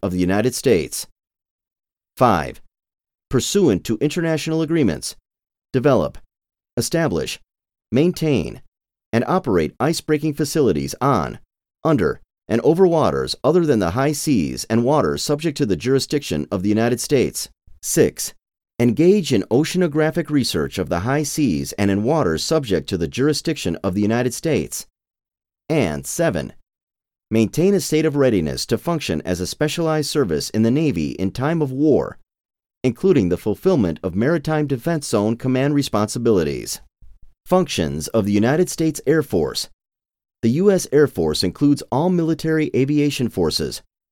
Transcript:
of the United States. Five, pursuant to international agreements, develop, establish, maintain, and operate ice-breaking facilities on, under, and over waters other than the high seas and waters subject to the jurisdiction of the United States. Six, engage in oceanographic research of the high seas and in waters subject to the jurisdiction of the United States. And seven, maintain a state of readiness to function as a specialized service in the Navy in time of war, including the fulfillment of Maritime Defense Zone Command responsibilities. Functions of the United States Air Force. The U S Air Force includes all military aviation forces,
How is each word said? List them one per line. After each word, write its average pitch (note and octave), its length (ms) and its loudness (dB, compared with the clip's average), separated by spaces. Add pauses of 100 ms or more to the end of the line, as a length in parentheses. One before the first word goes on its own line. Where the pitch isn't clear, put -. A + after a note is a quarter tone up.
of F#2+ 100 -2
the F2+ 60 -2
United G2+ 360 0
States. F2 520 0 (1120)
Five, F2+ 460 0 (680)
pursuant C3+ 560 2
to - 140 -2
international D#3+ 640 -2
agreements, C#3+ 540 -2 (560)
develop, A#2+ 440 2 (640)
establish, B2+ 600 -2 (500)
maintain, C#3 720 0 (500)
and A#2 140 0
operate G#2+ 520 0
ice-breaking D#3 540 0
facilities A#2 680 0
on, F#2+ 360 0 (460)
under, A#2+ 360 2 (280)
and A2+ 140 0
over E3+ 240 4
waters F#2 580 0
other E3+ 220 2
than B2 140 2
the E2+ 100 0
high C3+ 220 0
seas F2 580 -2
and A#2 140 2
waters A2+ 380 0
subject D3+ 360 -2
to C#3+ 80 0
the F#2+ 100 0
jurisdiction B2 760 -2
of F#2+ 120 -2
the G2+ 60 0
United A2+ 320 2
States. - 480 -2 (340)
Six, - 500 0 (460)
engage C#3+ 540 2
in G#2 120 2
oceanographic D#3 840 0
research G#2 480 -2
of F2+ 120 -2
the E2+ 120 -2
high C3+ 220 0
seas G#2 520 -2
and G2+ 160 0
in G2 120 0
waters A2+ 420 0
subject A#2 440 -2
to F#2+ 100 -2
the E2 100 -2
jurisdiction C#3 760 -2
of F#2+ 120 -2
the G2+ 60 0
United A#2 340 0
States. G#2+ 520 -4 (840)
And F#2+ 380 -2
seven, G2+ 460 -4 (800)
maintain B2 440 2
a F3+ 60 2
state D#3 240 0
of D3 120 0
readiness F#2+ 500 0
to A#2 100 -2
function C#3+ 480 -4
as F2+ 160 -4
a F2+ 60 -6
specialized D#3 640 -2
service A#2 400 -2
in A2 120 0
the A2+ 80 4
Navy A#2 420 0
in F#2+ 180 -4
time D3+ 320 -2
of C#3 80 -2
war, C3 480 0 (640)
including B2+ 460 2
the F2 80 0
fulfillment G#2 680 0
of F2 140 -4
Maritime D3+ 500 0
Defense C#3 400 -4
Zone A2 300 0
Command C3 380 0
responsibilities. G#2 1080 0 (640)
Functions D#2 640 -2
of A2 160 0
the G2+ 80 -2
United C3 360 2
States D#3 380 -4
Air D#3 160 2
Force. D#2+ 460 -4 (720)
The A2+ 100 2
U F#3 220 4
S F3+ 180 0
Air C#3+ 160 6
Force D#2+ 380 0
includes C#3+ 480 0
all D#3 180 0
military D#3+ 640 0
aviation C#3 540 0
forces, D2+ 540 -2 (300)